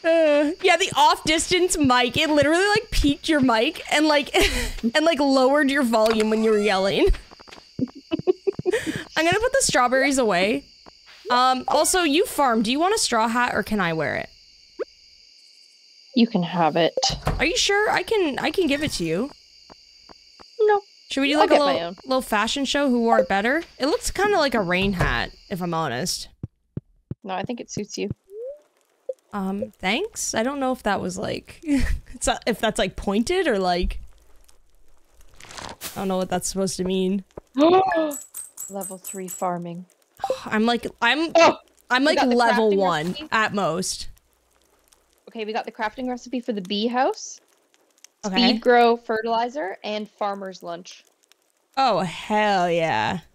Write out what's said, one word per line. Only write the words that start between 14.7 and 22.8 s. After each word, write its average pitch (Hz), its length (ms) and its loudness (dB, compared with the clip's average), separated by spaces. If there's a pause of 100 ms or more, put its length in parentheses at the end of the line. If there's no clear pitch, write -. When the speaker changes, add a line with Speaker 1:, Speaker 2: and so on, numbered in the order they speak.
Speaker 2:
You 233 120 6
can 180 160 -2
have 165 320 0
it. 165 180 2 (460)
Speaker 1:
Are - 60 0
you 403 100 -2
sure? 415 340 0
I - 140 0
can, 359 360 0
I 294 120 -2
can 339 160 0
give 277 160 0
it 185 100 -4
to 170 120 -4
you. 185 240 -2 (1300)
Speaker 2:
No. 415 220 4 (280)
Speaker 1:
Should 269 120 -4
we 277 80 0
do, 294 60 2
Speaker 2:
I'll 302 60 4
Speaker 1:
like, 392 100 4
a - 20 6
Speaker 2:
get 294 60 6
my 294 140 2
Speaker 1:
little, 170 160 -4
Speaker 2:
own. 190 60 -12 (100)
Speaker 1:
little 262 160 -2
fashion 233 440 -2
show? 285 240 0